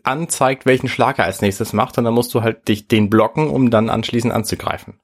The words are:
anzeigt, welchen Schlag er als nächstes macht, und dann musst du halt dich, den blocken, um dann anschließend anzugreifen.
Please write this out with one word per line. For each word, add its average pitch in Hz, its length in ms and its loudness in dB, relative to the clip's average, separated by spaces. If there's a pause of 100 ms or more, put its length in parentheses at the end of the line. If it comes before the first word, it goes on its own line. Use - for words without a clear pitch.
anzeigt, 135 600 -2
welchen 127 240 2
Schlag 127 300 0
er 92 80 2
als 92 160 -4
nächstes 104 320 -2
macht, - 240 -2
und 120 60 0
dann 117 100 0
musst 120 180 0
du 120 100 0
halt 113 260 -4
dich, 107 200 -2
den 107 220 2
blocken, 110 380 2
um 131 220 2
dann 110 200 2
anschließend 113 420 -2
anzugreifen. - 720 -6